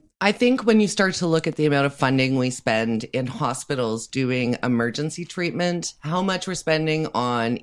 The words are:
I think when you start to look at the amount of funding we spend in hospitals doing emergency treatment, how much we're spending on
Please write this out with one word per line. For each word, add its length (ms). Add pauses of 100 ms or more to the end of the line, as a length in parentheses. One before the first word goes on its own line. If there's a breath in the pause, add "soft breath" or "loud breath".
(200)
I 120
think 340
when 140
you 80
start 280
to 120
look 180
at 120
the 100
amount 180
of 80
funding 440
we 120
spend 540
in 240
hospitals 800
doing 560
emergency 640
treatment, 760
how 240
much 240
we're 80
spending 580
on 500